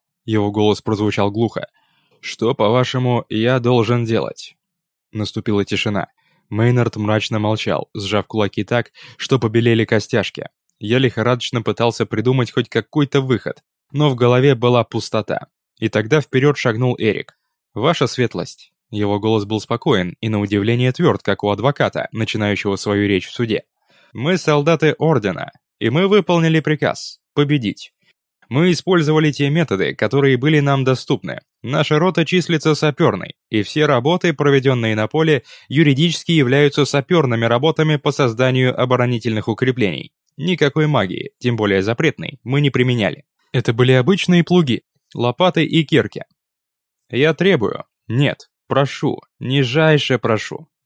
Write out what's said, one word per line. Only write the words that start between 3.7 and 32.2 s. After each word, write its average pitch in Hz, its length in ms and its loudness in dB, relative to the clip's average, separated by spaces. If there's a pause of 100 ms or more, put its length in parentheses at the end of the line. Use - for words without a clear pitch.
делать?» 110 500 -4 (560)
Наступила 104 540 -2
тишина. 101 440 -4 (400)
Мейнард 117 480 0
мрачно 107 420 -2
молчал, 104 560 -2
сжав 101 320 -2
кулаки 107 360 -4
так, 120 300 -4 (240)
что - 220 0
побелели 117 460 2
костяшки. - 640 -2 (300)
Я 110 200 0
лихорадочно 120 640 -2
пытался 113 440 -2
придумать 120 460 -2
хоть 123 160 -2
какой-то 143 520 -2
выход, 127 420 -4 (280)
но 147 200 2
в 131 40 0
голове 123 400 4
была 120 300 2
пустота. - 640 -6 (300)
И 110 100 -2
тогда 110 320 0
вперёд 135 360 0
шагнул 123 420 -2
Эрик. - 380 -4 (380)
«Ваша 139 320 0
светлость». - 640 -6 (180)
Его 104 280 -2
голос 107 280 0
был 107 120 -4
спокоен 104 640 -2
и, 117 80 -6
на 110 100 -2
удивление, 104 540 0
твёрд, 131 300 0
как 98 200 -2
у 104 60 0
адвоката, 104 640 -2
начинающего 104 640 -2
свою 101 320 -2
речь 98 180 0
в - 60 -18
суде. 113 320 -4 (480)
«Мы 143 240 -2
солдаты 151 640 2
Ордена, 117 520 0 (280)
и 110 100 0
мы 160 180 2
выполнили 170 540 2
приказ – - 580 -4 (160)
победить. 143 600 -2 (580)
Мы 165 180 2
использовали 156 640 2
те 139 160 -2
методы, 120 460 0
которые 135 420 2
были 147 240 2
нам 139 240 0
доступны. - 560 -2 (220)
Наша 151 360 0
рота 170 280 0